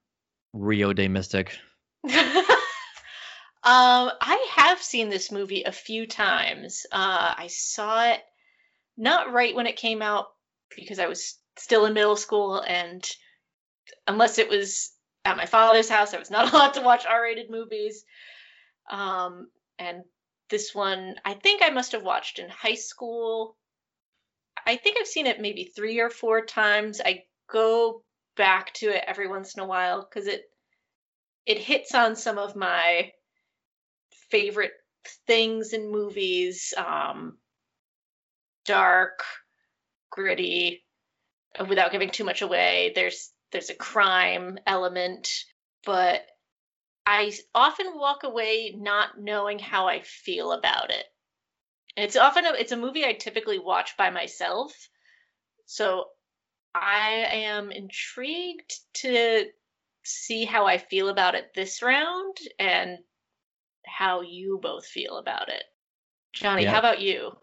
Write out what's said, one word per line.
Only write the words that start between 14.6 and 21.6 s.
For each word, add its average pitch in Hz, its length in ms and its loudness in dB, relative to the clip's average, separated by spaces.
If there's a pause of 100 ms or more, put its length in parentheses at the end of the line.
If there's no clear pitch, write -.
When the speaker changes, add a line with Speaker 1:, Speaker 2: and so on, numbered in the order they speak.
Speaker 2:
at 185 100 0
my 170 100 -4
father's 226 440 6
house, 208 240 2
I 175 60 -6
was - 120 -14
not 226 180 4
<laughs> - 40 -2
allowed 285 220 8
to 277 60 -4
watch 240 240 6
R-rated 233 440 0
movies. 220 560 -8 (840)
Um, 180 600 -6 (280)
and 175 260 -10 (460)
this 208 240 -4
one, 190 420 -4 (100)
I 202 80 -4
think 392 280 2